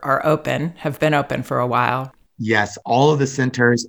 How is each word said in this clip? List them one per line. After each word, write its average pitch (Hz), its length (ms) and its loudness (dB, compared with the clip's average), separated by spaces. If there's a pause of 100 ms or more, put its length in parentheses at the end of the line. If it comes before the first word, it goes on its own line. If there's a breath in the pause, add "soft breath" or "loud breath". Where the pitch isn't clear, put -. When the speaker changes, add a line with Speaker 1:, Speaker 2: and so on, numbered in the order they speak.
Speaker 1:
are 135 220 -2
open, 151 520 -2
have 147 220 -6
been 156 140 2
open 135 300 -2
for 127 160 -4
a 123 80 0
while. 123 440 0 (260)
Speaker 2:
Yes, 107 460 0
all 135 280 4
of 143 80 0
the 135 80 2
centers 123 600 0